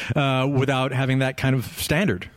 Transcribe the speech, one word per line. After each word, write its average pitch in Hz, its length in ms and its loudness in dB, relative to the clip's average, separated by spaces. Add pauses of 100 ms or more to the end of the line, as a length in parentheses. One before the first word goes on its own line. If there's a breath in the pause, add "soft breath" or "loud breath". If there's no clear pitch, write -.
(140 loud breath)
uh, 135 340 2
without 135 440 0
having 131 280 0
that 131 180 0
kind 135 180 2
of 123 80 -2 (140)
standard. 151 580 0